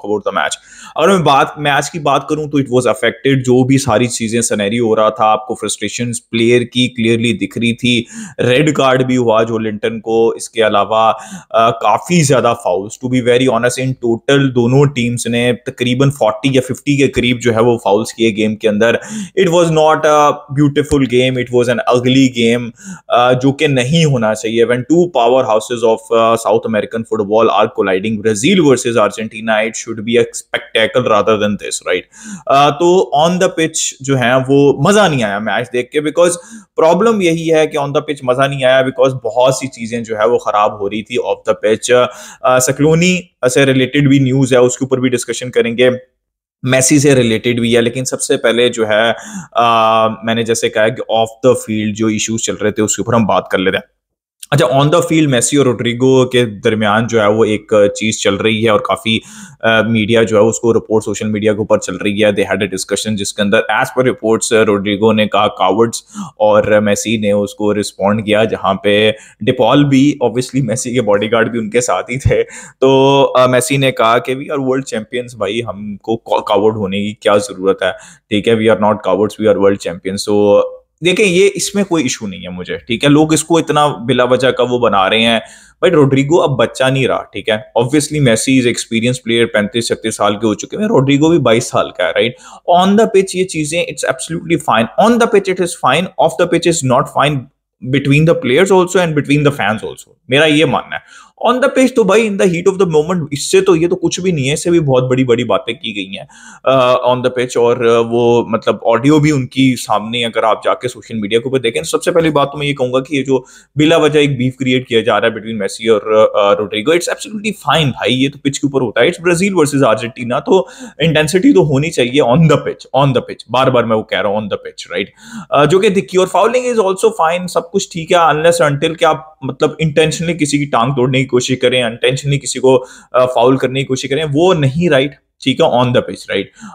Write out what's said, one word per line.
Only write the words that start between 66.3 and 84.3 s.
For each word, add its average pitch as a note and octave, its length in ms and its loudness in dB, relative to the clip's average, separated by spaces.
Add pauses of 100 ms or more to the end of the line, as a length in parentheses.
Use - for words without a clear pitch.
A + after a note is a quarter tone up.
और G#2+ 400 4
मेसी G#2+ 380 -2
ने G#2 140 0
उसको G#2 400 -2
रिस्पॉन्ड G2+ 540 -2
किया, G#2 200 2
जहां G2 380 -2
पे G#2 320 2 (280)
डिपॉल B2+ 400 2
भी, C#3 400 2
obviously B2+ 380 -2
मेसी A#2 320 -4
के B2 80 0
बॉडीगार्ड A2 480 0
भी A2+ 100 -6
उनके A2 220 -2
साथ F#2 220 -2
ही B2 140 -8
थे। C#3 260 0 (380)
तो, C3+ 420 4
अ, B2+ 240 4
मेसी B2+ 300 0
ने C3+ 140 0
कहा A#2 260 2
कि B2+ 180 -4
"We D3 220 -8
are C3+ 100 -4
world C3 160 -2
champions B2 560 -10
भाई, G#2+ 220 -4
हमको G#2 540 -8
का-, - 320 -2
कावर्ड G#2+ 280 2
होने G2+ 260 -4
की G#2 200 -6
क्या G#2 160 4
जरूरत F#2+ 460 -2
है, F#2 80 0 (380)
ठीक G#2 180 -2
है, A2+ 120 4
we G#2+ 80 0
are - 160 2
not G#2 140 2 (100)
cowards, G2+ 340 -2
we G#2+ 120 4
are G2 120 0
world G2 220 2
champions।" F#2+ 420 -8
So G#2 320 4 (420)
देखिए, F#3 220 2
ये F#3+ 220 2
इसमें G3 380 -4
कोई E3 180 0
इशू A#2+ 240 -6
नहीं F#2 140 -12
है F2+ 80 -12
मुझे, F2+ 280 -8
ठीक - 260 -6
है, C#3+ 60 4
लोग D#3 240 4
इसको E3 260 0
इतना D3+ 280 0
बिला B2 360 -2
वजह B2 280 2